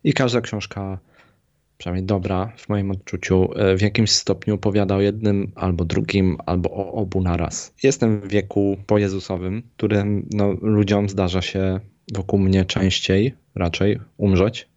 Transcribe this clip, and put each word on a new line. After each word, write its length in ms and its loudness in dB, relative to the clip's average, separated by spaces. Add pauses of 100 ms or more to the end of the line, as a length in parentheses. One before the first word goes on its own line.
I 80 2
każda 280 2
książka, 580 -8 (800)
przynajmniej 280 -4
dobra, 500 -2
w 120 -20
moim 220 -2
odczuciu, 680 0
e, 200 4
w 60 0
jakimś 280 2
stopniu 440 0
opowiada 420 2
o 40 2
jednym 540 0
albo 300 -2
drugim, 520 2 (100)
albo 240 0
o 220 -6
obu 280 -2
naraz. 640 -2
Jestem 380 2
w 80 -14
wieku 480 0 (100)
pojezusowym, 760 -2 (140)
którym, 560 0
no, 200 0
ludziom 560 2
zdarza 340 0
się 380 -2 (340)
wokół 240 -2
mnie 260 4
częściej 680 0 (200)
raczej 460 0 (160)
umrzeć 600 2